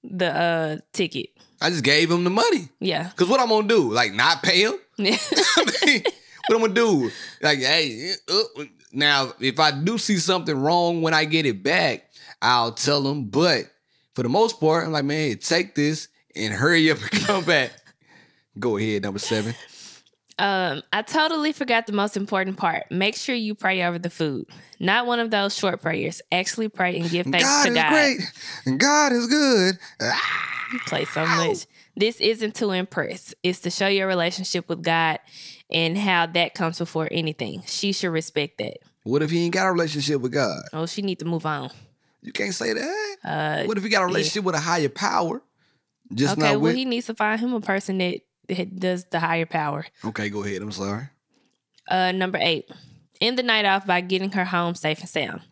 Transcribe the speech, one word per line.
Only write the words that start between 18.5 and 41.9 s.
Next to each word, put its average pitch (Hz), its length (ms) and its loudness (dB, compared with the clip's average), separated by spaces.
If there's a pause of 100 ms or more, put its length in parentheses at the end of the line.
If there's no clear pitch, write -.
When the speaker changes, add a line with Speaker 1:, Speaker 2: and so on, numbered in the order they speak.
Speaker 2:
Go 107 180 0
ahead, 107 260 0
number 101 160 -6
seven. 110 360 -2 (840)
Speaker 1:
Um, 185 440 0 (100)
I 208 100 -2
totally 311 500 0
forgot 233 340 0
the 208 60 -6
most 202 240 0
important 190 400 -2
part. 170 340 -2
Make 196 240 0
sure - 200 -4
you 214 200 -4
pray 190 300 -2
over 175 140 -2
the 175 120 -6
food. 143 360 -4 (340)
Not 220 260 2
one 240 140 0
of 226 100 -2
those 202 260 0
short 185 260 -2
prayers. - 380 -4 (120)
Actually 190 360 -2
pray 180 300 -2
and 170 100 -2
give 175 180 -2
thanks 170 200 2
Speaker 2:
God 285 180 4
Speaker 1:
to 269 60 4
Speaker 2:
is 240 60 0
Speaker 1:
God. 156 140 4
Speaker 2:
great. 294 280 4 (480)
And 131 140 0
God 285 320 4
is 240 160 2
good. 233 500 4 (220)
Ah! - 480 -2 (240)
Speaker 1:
You 254 80 -6
play - 240 -4
so 156 220 -4
much. 160 400 0 (280)
This 220 240 0
isn't 220 380 0
to 208 140 0
impress. 185 720 -4
It's 180 180 -2
to 175 100 -4
show 196 180 -2
your 196 180 2
relationship 180 640 -2
with 165 120 -4
God 165 360 2 (520)
and 165 280 0
how 185 280 2
that 170 280 0
comes 170 240 -4
before 160 320 -4
anything. 160 560 -4
She - 260 -2
should 185 160 -2
respect 160 500 -4
that. - 200 -8 (260)
Speaker 2:
What 135 180 0
if 151 80 -2
he 170 140 2
ain't 170 100 0
got 190 140 2
a 185 40 2
relationship 151 500 0
with 123 100 -2
God? 113 300 0 (100)
Speaker 1:
Oh, 160 140 -4
she 196 160 -8
need 196 160 -4
to 156 80 -8
move 165 180 -4
on. 143 260 -6 (520)